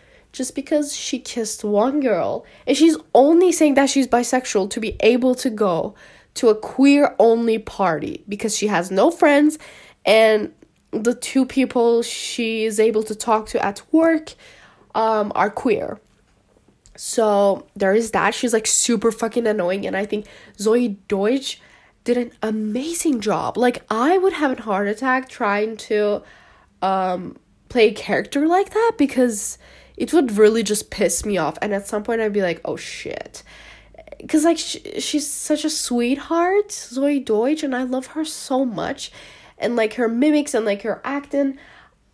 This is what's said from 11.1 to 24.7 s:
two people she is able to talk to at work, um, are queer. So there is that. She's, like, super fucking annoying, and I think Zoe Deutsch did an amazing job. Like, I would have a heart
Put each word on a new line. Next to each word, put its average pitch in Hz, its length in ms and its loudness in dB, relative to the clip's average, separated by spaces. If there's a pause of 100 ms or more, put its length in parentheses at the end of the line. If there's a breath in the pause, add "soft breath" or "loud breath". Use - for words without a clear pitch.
two 262 300 -2
people 240 580 2
she 226 600 -6
is 220 140 -2
able 220 240 2
to 214 120 -8
talk 214 320 -2
to - 180 -4
at 202 160 -6 (100)
work, 320 420 2 (640 loud breath)
um, 214 380 0
are 208 160 0
queer. - 500 -4 (960)
So 202 680 0 (100)
there 196 200 0
is 226 160 0
that. 190 240 0
She's, 233 180 -2
like, 220 140 -2
super 226 440 0
fucking 226 360 -4
annoying, 196 400 -2
and 190 80 -6
I 202 100 -2
think 208 220 -6 (300 loud breath)
Zoe 220 500 0
Deutsch 214 520 -2 (460 soft breath)
did 247 120 0
an 240 140 -4 (100)
amazing 233 800 -2
job. 190 380 -2
Like, 240 320 0
I 254 280 2
would 370 160 2
have 285 240 -2
a 240 40 -14
heart 202 260 -2